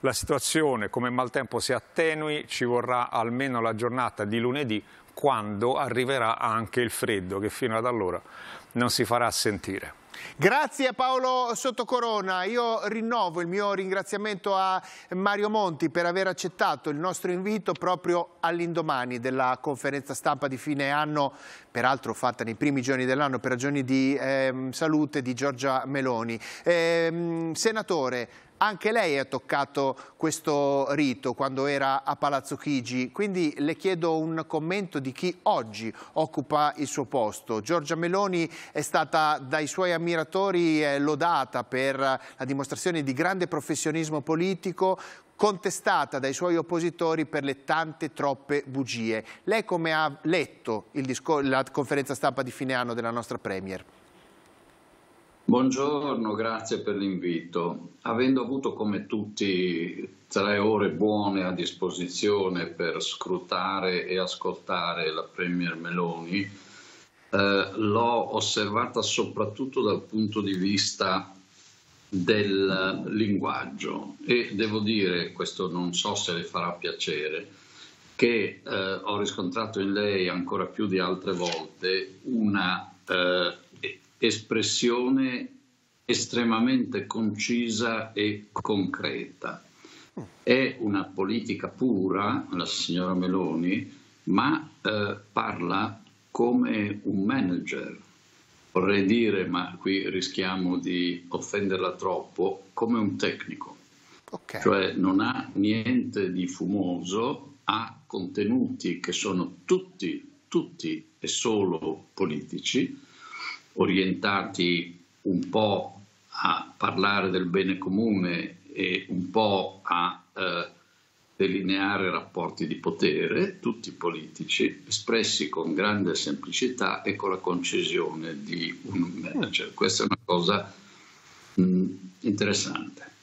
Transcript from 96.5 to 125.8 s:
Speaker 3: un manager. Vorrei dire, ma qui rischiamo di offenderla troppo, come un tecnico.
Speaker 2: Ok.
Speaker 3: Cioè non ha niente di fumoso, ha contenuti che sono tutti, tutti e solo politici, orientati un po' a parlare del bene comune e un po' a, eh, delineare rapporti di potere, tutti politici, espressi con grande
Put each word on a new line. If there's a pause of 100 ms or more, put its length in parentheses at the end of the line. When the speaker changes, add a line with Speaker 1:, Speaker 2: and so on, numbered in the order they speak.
Speaker 3:
un
manager. (720)
Vorrei
dire,
ma
qui
rischiamo
di
offenderla
troppo,
come
un
tecnico. (540)
Speaker 2:
Ok.
Speaker 3:
Cioè
non
ha
niente
di
fumoso, (100)
ha (100)
contenuti
che
sono
tutti, (220)
tutti (140)
e
solo
politici, (760)
orientati (240)
un
po' (280)
a
parlare
del
bene
comune (140)
e
un
po'
a, (140)
eh, (640)
delineare
rapporti
di
potere,
tutti
politici,
espressi
con
grande